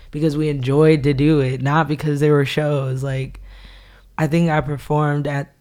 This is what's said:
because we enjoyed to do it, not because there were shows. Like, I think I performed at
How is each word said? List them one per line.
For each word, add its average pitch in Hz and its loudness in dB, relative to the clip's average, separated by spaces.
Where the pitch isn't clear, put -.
because 151 -2
we 151 -2
enjoyed 143 2
to 143 2
do 147 2
it, 131 -2
not 147 0
because 151 -2
there 151 4
were 143 4
shows. 135 -2
Like, 135 -6
I 156 0
think 165 2
I 151 0
performed 147 -2
at 143 -6